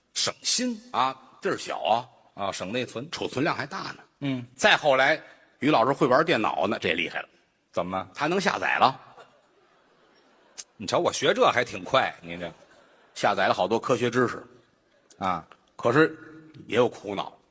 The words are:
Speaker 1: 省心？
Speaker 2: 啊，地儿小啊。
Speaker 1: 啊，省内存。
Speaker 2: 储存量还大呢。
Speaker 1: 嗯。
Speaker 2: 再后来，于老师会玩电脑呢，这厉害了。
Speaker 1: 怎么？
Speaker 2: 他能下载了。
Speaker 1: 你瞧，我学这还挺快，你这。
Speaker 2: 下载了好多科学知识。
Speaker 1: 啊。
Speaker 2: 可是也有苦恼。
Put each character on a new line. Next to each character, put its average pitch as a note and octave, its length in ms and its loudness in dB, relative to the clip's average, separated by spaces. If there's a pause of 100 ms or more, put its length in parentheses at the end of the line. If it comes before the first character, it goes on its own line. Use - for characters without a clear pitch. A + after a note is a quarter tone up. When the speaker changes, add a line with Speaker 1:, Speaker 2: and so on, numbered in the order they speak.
(140)
Speaker 1:
省 - 260 -2
心？ A#3 400 -2 (120)
Speaker 2:
啊， C3 220 0 (280)
地 G3 80 -2
儿 A#2+ 80 -2
小 - 220 -8
啊。 A#2 280 0 (260)
Speaker 1:
啊， G2 180 -4
省 F#2+ 200 -8
内 B2 140 -4
存。 A#2 240 -10
Speaker 2:
储 - 180 -6
存 C3 160 -2
量 D#3 100 -2
还 B2+ 120 -6
大 F#3+ 120 -12
呢。 - 180 -12 (240)
Speaker 1:
嗯。 C3 340 -6
Speaker 2:
再 G3 220 4
后 C#3 200 4
来， C#3+ 240 4 (380)
于 C#3 120 2
老 A#2 140 4
师 C3+ 80 2
会 C#3 140 2
玩 C3 180 4
电 D3 160 2
脑 F2 260 0
呢， G#2+ 140 -2
这 E2+ 140 0
厉 E2 140 -2
害 D2 120 -8
了。 - 80 -14 (440)
Speaker 1:
怎 F2 120 -2
么？ F#2 300 -6
Speaker 2:
他 C#3+ 120 -4
能 F#3 140 0
下 D#3+ 180 0
载 C#2+ 200 0
了。 B2+ 200 4 (1800)
Speaker 1:
你 G2+ 80 -12
瞧， B2+ 120 0
我 F3 140 0
学 D#3+ 220 0
这 B3 160 2
还 B2 140 0
挺 F#2 200 -10
快， G#2 380 0
你 E2+ 160 -12
这。 E2+ 120 -8 (640)
Speaker 2:
下 G#2+ 200 0
载 F#2+ 120 2
了 A#2 60 4
好 G2 140 0
多 A2 120 0
科 B2 180 0
学 A#2+ 140 -2
知 B2 180 2
识。 - 140 -10 (760)
Speaker 1:
啊。 F2+ 260 -4 (300)
Speaker 2:
可 A#2 180 0
是 D#3 240 4 (500)
也 G2+ 100 -4
有 A#2 120 4
苦 - 260 -8
恼。 - 220 -8 (140)